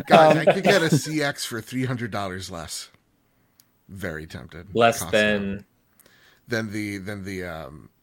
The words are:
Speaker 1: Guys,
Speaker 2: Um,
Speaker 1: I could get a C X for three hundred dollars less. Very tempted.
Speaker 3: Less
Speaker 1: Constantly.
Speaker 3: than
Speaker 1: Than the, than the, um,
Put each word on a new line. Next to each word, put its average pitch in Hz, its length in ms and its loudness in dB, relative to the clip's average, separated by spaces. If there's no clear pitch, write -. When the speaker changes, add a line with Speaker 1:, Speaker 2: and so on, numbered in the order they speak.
Speaker 1:
Guys, 156 300 8
Speaker 2:
Um, 156 100 2
Speaker 1:
I 180 60 6
could 185 100 0
get 185 200 6
a 160 120 4
C 151 280 0
X 143 200 -4
for 117 160 -6
three 127 260 -6
hundred 120 260 -6
dollars 92 400 -8
less. 82 380 -12
Very 85 380 -10
tempted. 82 480 -16
Speaker 3:
Less 113 240 4
Speaker 1:
Constantly. 104 400 2
Speaker 3:
than 101 80 -16
Speaker 1:
Than 110 240 -6
the, 104 280 -6
than 98 260 -12
the, 95 200 -10
um, 76 440 -14